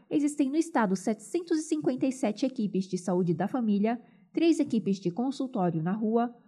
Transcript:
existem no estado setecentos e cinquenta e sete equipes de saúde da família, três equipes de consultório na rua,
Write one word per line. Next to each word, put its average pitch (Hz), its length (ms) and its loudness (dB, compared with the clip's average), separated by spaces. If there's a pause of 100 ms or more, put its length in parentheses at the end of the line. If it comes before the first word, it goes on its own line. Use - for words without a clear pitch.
existem 294 440 0
no 285 40 -2
estado 277 400 2
setecentos 320 600 -2
e 311 60 -2
cinquenta 294 420 -2
e 262 60 2
sete 226 340 -2
equipes 214 400 -2
de 185 140 -4
saúde 180 340 0
da 180 140 -2
família, 220 520 0 (360)
três 320 240 4
equipes 202 380 0
de 175 120 -2
consultório 214 720 -2
na 175 120 0
rua, 226 420 0 (120)